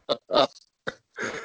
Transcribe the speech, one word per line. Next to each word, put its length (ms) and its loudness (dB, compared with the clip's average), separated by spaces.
<laughs> 400 2